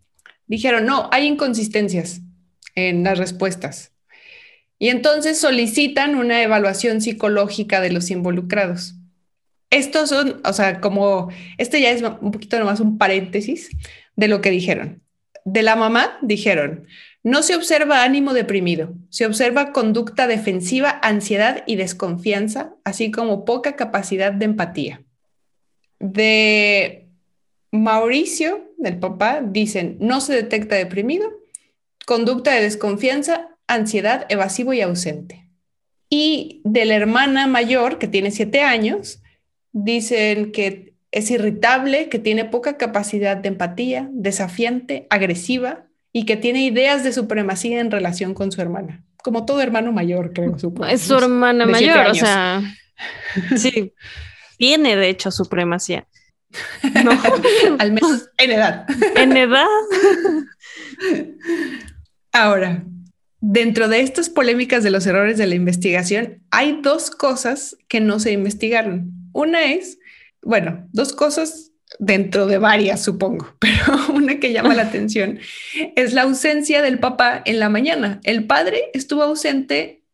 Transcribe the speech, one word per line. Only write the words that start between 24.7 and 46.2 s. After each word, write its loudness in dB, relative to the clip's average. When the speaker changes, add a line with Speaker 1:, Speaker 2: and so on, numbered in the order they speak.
Speaker 1:
De 2
Mauricio, 0
del -6
papá, -2
dicen, -4
"No 0
se -4
detecta -2
deprimido, -2
conducta 0
de 4
desconfianza, -2
ansiedad, 0
evasivo -2
y 0
ausente". -6
Y 0
de 2
la 4
hermana 2
mayor, 2
que -4
tiene 0
siete 0
años, 0
dicen 0
que -4
es -2
irritable, 0
que -4
tiene 0
poca -4
capacidad -2
de -4
empatía, -4
desafiante, -4
agresiva -2
y -4